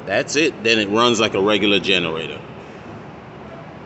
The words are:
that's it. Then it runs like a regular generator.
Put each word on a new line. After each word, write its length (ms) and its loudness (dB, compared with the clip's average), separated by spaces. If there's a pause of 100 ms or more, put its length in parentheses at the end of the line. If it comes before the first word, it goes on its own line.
that's 300 0
it. 280 0
Then 160 4
it 100 0
runs 300 4
like 140 2
a 80 2
regular 380 4
generator. 600 0 (1500)